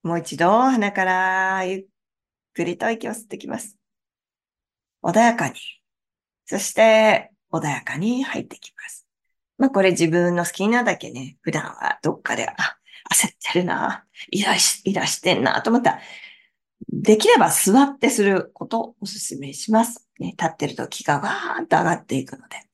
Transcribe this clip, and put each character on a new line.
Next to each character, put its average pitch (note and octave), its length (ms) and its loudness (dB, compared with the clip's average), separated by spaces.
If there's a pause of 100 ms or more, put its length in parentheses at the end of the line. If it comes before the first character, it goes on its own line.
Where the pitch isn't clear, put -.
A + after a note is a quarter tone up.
も E3+ 120 -2
う E3+ 40 -2
一 E3 180 -10
度 F#3+ 240 4
鼻 A#3 300 2
か G3 140 -2
ら F#3 600 2
ゆ F#3+ 120 -4
っ F#3+ 80 -12 (680)
く E3+ 120 -4
り F3 120 -4
と A3+ 140 -2
息 A3+ 160 -6
を G#3+ 40 -8
吸 - 100 -12
っ - 20 -20
て - 140 -16
き - 100 -16
ま - 100 -8
す。 - 200 -16 (1200)
穏 F3+ 160 0
や A#3 180 6
か D#3+ 140 -4
に。 - 60 -12 (880)
そ G3 140 -6
し - 140 -8
て A3 580 4 (200)
穏 D#3 140 -2
や C#3 160 -4
か - 160 -8
に A#3+ 260 -2
吐 - 180 -6
い - 60 -12
て - 120 -20
き - 160 -20
ま - 140 -18
す。 - 180 -20 (500)
ま C4+ 100 2
あ、 - 20 2
こ G3+ 120 2
れ F#3+ 100 4
自 E3 180 2
分 F3 260 2
の E3+ 100 0
好 - 60 -6
き G3+ 160 -2
な A#3+ 160 2
だ G3 140 -2
け - 120 -16
ね、 B2+ 320 -14
普 D#3+ 100 -6
段 D3+ 120 -4
は - 400 -6
ど D#3 120 -2
っ - 60 -20
か - 140 -4
で、 - 140 -4
あ、 - 40 -12 (600)
焦 - 140 0
っ - 40 -8 (220)
て F3+ 60 2
る F3+ 60 0
な、 - 380 -4 (260)
イ G3+ 140 -2
ラ F#3+ 140 0
し-、 - 280 0
イ G3 80 0
ラ E3 140 -2
し - 140 -6
て F3+ 140 2
ん G#2+ 80 -2
な - 180 0
と A3 80 -2
思 A#3+ 100 4
っ - 20 2
た A#3+ 100 2
ら、 - 80 -8 (880)
で - 280 4
き G4 120 4
れ B4 80 8
ば E3+ 120 4
座 G#3 340 4
っ C#4 140 0
て C4 120 2
す G#3+ 140 2
る G3 300 2
こ - 120 -12
と A#3 160 -4
を - 20 -8 (160)
お G3+ 60 -12
勧 - 340 -10
め C#3 140 -10
し - 180 -6
ま A3+ 140 4
す。 - 200 -14 (140)
ね、 F3+ 120 -6
立 - 140 -4
っ D#3+ 120 -2
て C#3+ 100 -4
る - 80 -10
と A#2+ 120 -8
気 - 180 -14
が C#3+ 140 0
わ - 100 -4 (300)
ー E4+ 40 -8
っ - 40 -10
と D#3+ 100 2
上 F3 60 2
が E3+ 100 0
っ - 120 -6
て C3+ 120 -4
い C3 80 -4
く - 120 -18
の - 120 -20
で。 - 80 -16 (160)